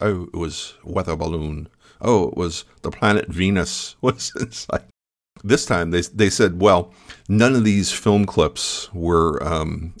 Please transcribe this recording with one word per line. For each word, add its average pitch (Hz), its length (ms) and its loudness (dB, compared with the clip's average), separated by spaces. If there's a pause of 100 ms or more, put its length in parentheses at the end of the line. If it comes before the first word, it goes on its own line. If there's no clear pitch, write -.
Oh, 95 220 -2
it - 120 -14
was 80 380 -8 (100)
weather 85 320 -4
balloon. 80 540 -6 (280)
Oh, 104 300 2
it - 80 -10
was 85 300 -4 (160)
the - 80 -6
planet 104 380 2
Venus 92 680 -2
<laughs> - 40 -8
was 123 360 -2
in - 140 -6
sight." - 300 -6 (640)
This 113 220 2
time 85 240 -2
they, 87 120 2
they 104 280 0
said, 90 300 2
"Well, 95 320 4 (360)
none 113 260 4
of 120 100 4
these 101 280 2
film 104 340 2
clips - 680 -2
were, 85 500 2
um, 80 580 -4